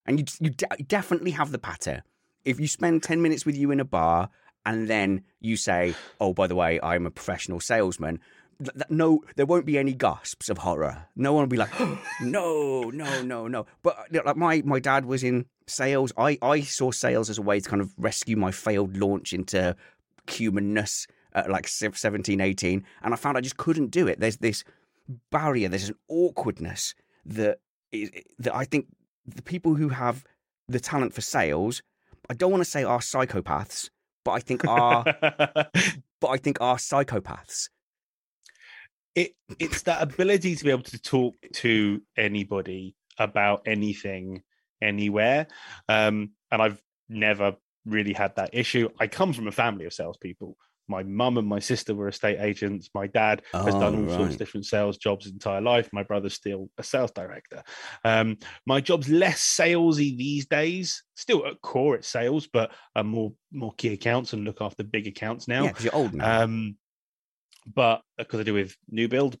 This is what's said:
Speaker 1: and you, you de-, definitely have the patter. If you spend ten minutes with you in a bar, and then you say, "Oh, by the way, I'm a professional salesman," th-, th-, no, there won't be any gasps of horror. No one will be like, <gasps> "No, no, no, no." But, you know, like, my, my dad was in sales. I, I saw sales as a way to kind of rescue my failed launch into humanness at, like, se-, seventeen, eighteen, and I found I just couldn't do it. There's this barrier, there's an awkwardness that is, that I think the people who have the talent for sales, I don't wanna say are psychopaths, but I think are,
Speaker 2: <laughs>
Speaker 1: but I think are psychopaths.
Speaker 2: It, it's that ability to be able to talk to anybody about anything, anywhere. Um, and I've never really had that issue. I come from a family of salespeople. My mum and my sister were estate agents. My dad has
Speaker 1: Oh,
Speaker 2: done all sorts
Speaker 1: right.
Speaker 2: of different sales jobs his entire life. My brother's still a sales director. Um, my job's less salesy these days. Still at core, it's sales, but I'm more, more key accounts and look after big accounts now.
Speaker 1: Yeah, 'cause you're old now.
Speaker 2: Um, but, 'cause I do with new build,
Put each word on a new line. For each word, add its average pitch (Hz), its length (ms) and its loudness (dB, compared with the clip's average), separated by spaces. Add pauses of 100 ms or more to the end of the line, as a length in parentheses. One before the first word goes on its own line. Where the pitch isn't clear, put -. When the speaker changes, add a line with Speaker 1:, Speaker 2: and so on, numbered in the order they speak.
Speaker 1:
and 139 140 2
you, 147 60 0 (140)
you 160 120 2
de-, - 340 -4
definitely 180 460 0
have 147 200 -2
the 127 80 -4
patter. - 440 -8 (420)
If 131 140 -2
you 151 80 -2
spend 165 340 2
ten 165 220 0
minutes 156 220 0
with 147 120 0
you 139 140 2
in 139 80 2
a 135 60 0
bar, 85 440 2 (360)
and 113 220 -2
then 98 360 2 (160)
you 110 180 -2
say, 87 380 2 (260)
"Oh, 95 120 2
by 95 120 2
the 90 100 0
way, 85 280 2
I'm 87 240 0
a 85 40 -6
professional - 480 -6
salesman," 87 600 0 (400)
th-, 135 160 -10
th-, - 160 -6
no, 160 320 4 (120)
there 139 120 2
won't 170 180 2
be 147 140 2
any 139 140 0
gasps - 560 -2
of 98 100 -4
horror. 76 560 -2
No 139 180 2
one 151 100 4
will 135 40 0
be 123 100 0
like, 110 140 0 (260)
<gasps> - 240 -12
"No, 139 720 -2
no, 139 320 -4
no, 120 240 -6
no." 120 180 -4 (160)
But, 170 160 2 (140)
you 160 80 0
know, - 60 -4
like, 147 120 0
my, 160 280 4
my 139 140 2
dad 135 260 2
was 127 180 -2
in 123 240 0 (200)
sales. 135 500 0
I, 147 240 2
I 143 200 4
saw 139 300 -2
sales 120 380 0
as 107 80 -6
a 107 60 -6
way 101 160 2
to 98 100 -8
kind 101 120 2
of 98 160 -4
rescue 107 380 -2
my 95 160 0
failed 98 460 -2
launch 98 360 0
into 92 420 0 (520)
humanness 107 800 -2 (280)
at, - 160 -2
like, 92 180 -2
se-, 107 260 -4
seventeen, 101 480 0
eighteen, 95 440 0 (180)
and 113 100 0
I 117 40 -2
found 143 200 0
I 123 40 0
just 131 160 -8
couldn't 160 340 0
do 170 160 2
it. 90 120 0
There's 110 180 0
this 113 260 -2 (680)
barrier, 139 380 2
there's 98 200 -4
an 107 60 -8 (120)
awkwardness - 880 -2 (300)
that 107 340 0 (320)
is, 107 200 -6 (280)
that 123 160 -2
I 131 100 -2
think 139 220 -2 (380)
the - 180 -18
people 170 320 2
who 151 140 2
have 127 360 -2 (420)
the 123 120 -2
talent 135 340 0
for - 80 -8
sales, 98 600 0 (480)
I 127 40 -4
don't 180 180 2
wanna 180 140 4
say 143 180 -2
are 120 160 2
psychopaths, 98 880 -2 (360)
but 113 60 0
I 107 80 0
think 127 280 -2
are, 120 360 4
Speaker 2:
<laughs> 151 180 0
Speaker 1:
but 156 1080 0
I 131 100 0
think 139 240 -2
are 123 160 2
psychopaths. - 920 -4 (1500)
Speaker 2:
It, 175 180 2 (260)
it's 165 240 -4
that 170 180 0
ability 180 540 2
to 151 80 -8
be 147 80 4
able 127 120 2
to - 180 -14
talk 123 340 2 (200)
to 107 460 4 (160)
anybody 98 800 -2 (220)
about 104 480 2
anything, 98 800 -4 (380)
anywhere. 104 680 2 (420)
Um, 107 420 2 (200)
and 110 100 2
I've 107 200 2 (280)
never 104 460 2 (300)
really 107 280 0
had 101 220 -2
that 95 180 -4
issue. 120 360 0 (100)
I 110 80 0
come 180 260 0
from 117 140 -6
a 101 40 -6
family 104 340 0
of 87 80 -12
salespeople. 87 640 -12 (320)
My 95 160 -6
mum 120 340 2
and 107 100 0
my 104 120 0
sister 113 340 -2
were 101 140 -4
estate 101 320 0
agents. 101 560 -2
My 101 120 -4
dad 107 340 2 (240)
has 104 100 4
Speaker 1:
Oh, 98 40 4
Speaker 2:
done 104 160 2
all 107 140 0
sorts 87 220 0
Speaker 1:
right. 71 40 -4
Speaker 2:
of - 40 -8
different - 260 -8
sales 104 320 0
jobs 101 280 -2
his 98 80 -14
entire 98 280 -4
life. 120 300 4
My 101 120 -4
brother's 98 300 -2
still 98 440 -6
a - 60 -10
sales 127 280 0
director. - 500 -12 (420)
Um, 110 340 4 (280)
my 131 160 4
job's 147 280 2
less 175 320 4
salesy 165 760 4
these 139 300 -4
days. 165 560 -2 (120)
Still 165 300 0
at - 160 -10
core, 135 340 2
it's - 120 -6
sales, 127 400 -2
but 113 240 0 (240)
I'm 107 120 0
more, 110 260 -2 (180)
more 123 220 -8
key 113 200 -2
accounts 120 400 0
and 104 120 -4
look 104 160 -8
after 107 220 -6
big 107 240 -4
accounts 110 400 -8
now. 123 180 2
Speaker 1:
Yeah, 110 80 2
'cause 110 100 -10
you're 117 120 0
old 131 180 0
now. 113 300 2
Speaker 2:
Um, 113 340 -4 (920)
but, 113 340 2 (260)
'cause 113 120 -4
I 107 40 -2
do 104 120 0
with 95 200 -2 (140)
new 113 180 0
build, 127 340 2